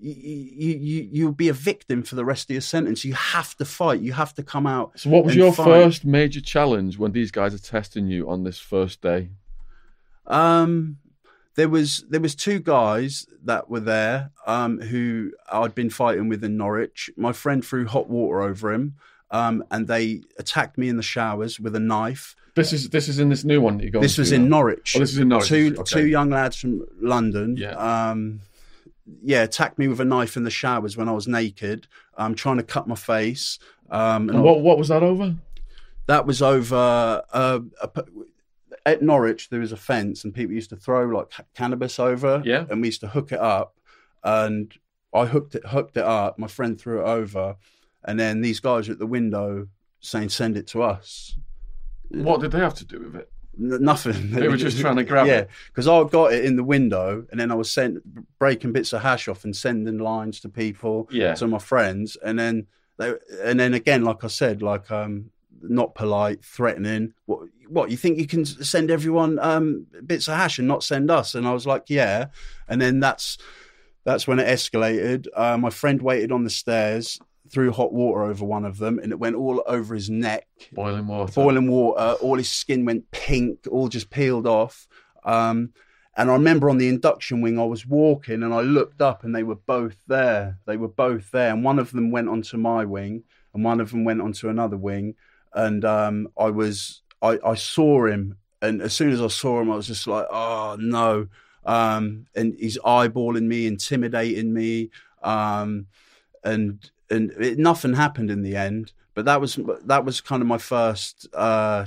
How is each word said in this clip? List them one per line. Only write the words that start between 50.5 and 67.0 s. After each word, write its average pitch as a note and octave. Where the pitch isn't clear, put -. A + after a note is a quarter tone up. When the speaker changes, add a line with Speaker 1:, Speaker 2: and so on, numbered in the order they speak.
Speaker 1:
it -
to A2+
us." -
Speaker 2:
What D3+
did D3
they D#3
have F3
to -
do -
with -
it? -
Speaker 1:
N-, B2+
nothing. A2
Speaker 2:
They C#3
were C#3
just C3
trying C#3
to B2+
grab C#3
Speaker 1:
Yeah, B2+
Speaker 2:
it. G2
Speaker 1:
'cause B2+
I E3
got D3
it A#2+
in C3
the B2
window, A2+
and A2
then A#2
I A2+
was A2+
sent, B2
breaking C3
bits A#2+
of A2
hash B2+
off G2
and G#2
sending A2
lines A2
to A2+
people, A2
Speaker 2:
Yeah. G2
Speaker 1:
to A#2
my A2
friends, G#2
and A2+
then A2+
they, A#2+
and B2
then B2+
again, C3
like A2+
I A#2
said, G#2+
like, G2+
um, G#2+
not A#2+
polite, G#2
threatening. A2